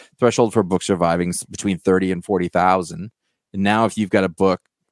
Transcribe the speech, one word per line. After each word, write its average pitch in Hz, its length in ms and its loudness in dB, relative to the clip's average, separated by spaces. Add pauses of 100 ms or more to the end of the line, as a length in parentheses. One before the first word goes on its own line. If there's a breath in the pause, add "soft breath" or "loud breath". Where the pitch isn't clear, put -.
(180 loud breath)
threshold 117 360 2
for 113 80 4
a - 20 -2
book 90 180 0
surviving 87 480 0
is - 140 -6
between - 340 -4
thirty 92 340 0
and 87 120 -6
forty 90 240 -2
thousand. 90 640 0 (420)
And 98 80 -6
now 107 240 2
if 107 140 -4
you've 101 100 -2
got 101 140 2
a 92 60 0
book 92 320 0 (300)